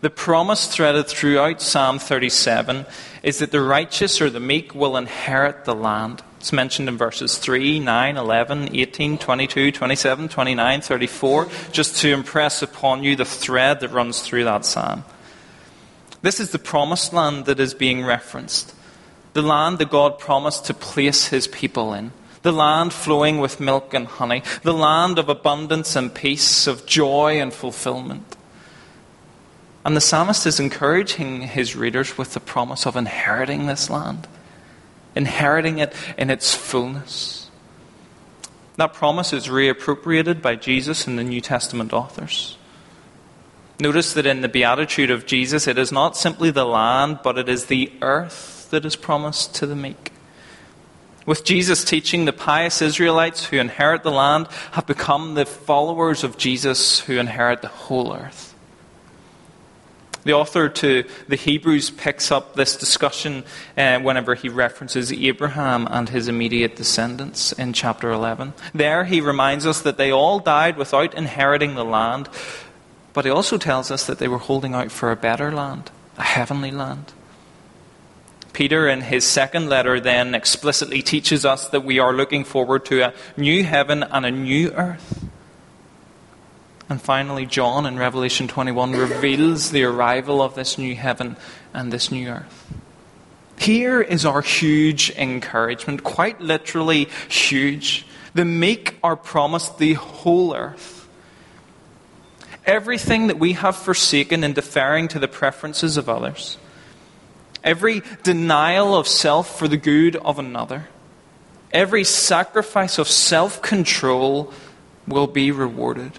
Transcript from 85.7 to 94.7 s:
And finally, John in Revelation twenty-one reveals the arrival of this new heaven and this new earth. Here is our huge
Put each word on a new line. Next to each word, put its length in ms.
And 140
finally, 460
John 400
in 100
Revelation 500
twenty-one 460
reveals 800
the 140
arrival 580
of 120
this 220
new 180
heaven 440
and 180
this 220
new 160
earth. 460
Here 440
is 240
our 160
huge 720